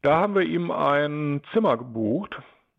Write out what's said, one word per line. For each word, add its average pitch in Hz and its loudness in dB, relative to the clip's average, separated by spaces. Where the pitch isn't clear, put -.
Da 143 4
haben 202 0
wir 190 4
ihm 170 -2
ein 147 0
Zimmer 202 2
gebucht, 117 -4